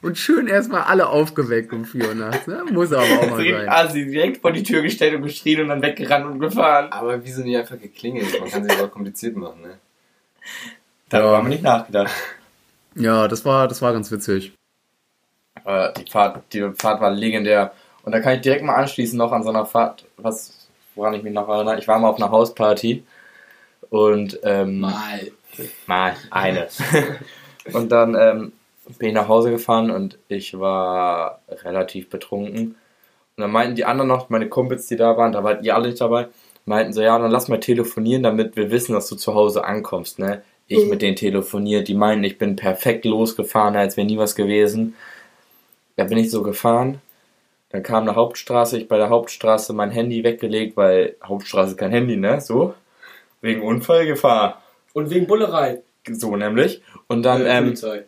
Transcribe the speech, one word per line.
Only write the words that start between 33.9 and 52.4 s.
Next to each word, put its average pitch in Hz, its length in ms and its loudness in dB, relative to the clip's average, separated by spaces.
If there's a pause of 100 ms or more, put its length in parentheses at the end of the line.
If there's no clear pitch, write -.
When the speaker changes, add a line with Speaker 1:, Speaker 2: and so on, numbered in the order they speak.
Speaker 2:
noch, 127 220 0
meine 110 180 0
Kumpels, 127 400 -4
die 120 80 -4
da 117 200 4
waren, 117 140 2
da 104 140 -4
wart 107 200 0
ihr 110 120 2
alle 117 140 0
nicht 120 100 -10
dabei, 117 260 0 (380)
meinten 104 280 0
so, 107 100 -2
„Ja, 113 180 6
dann 113 100 0
lass 113 180 2
mal 110 120 0
telefonieren, 117 640 0
damit 110 320 0
wir 104 160 -2
wissen, 120 220 0
dass 98 140 -2
du - 60 -10
zu 107 200 -4
Hause 104 300 4
ankommst“, 101 540 -6
ne? 98 240 -4 (240)
Ich - 180 4
Speaker 4:
Mhm. 101 60 0
Speaker 2:
mit 143 120 -2
denen 190 140 0
telefoniert, 101 720 -2
die 104 80 -4
meinten, 104 300 2
ich 98 140 -4
bin 101 180 -2
perfekt 113 480 -2
losgefahren, 110 720 0
als 101 200 0
wäre 104 120 0
nie 107 100 -2
was 107 160 0
gewesen. 104 600 2 (1000)
Da 104 80 0
bin 107 140 0
ich 113 120 0
so 110 120 -2
gefahren, 120 580 0 (720)
dann 98 120 -6
kam 110 260 0
eine 104 80 -2
Hauptstraße, 120 640 0
ich 110 100 -10
bei 110 80 2
der 107 140 2
Hauptstraße 113 640 0
mein 104 160 -2
Handy 117 340 -2
weggelegt, 110 520 -2
weil 92 460 4
Hauptstraße 95 540 -2
kein 98 140 -4
Handy, 120 260 0
ne? 107 240 0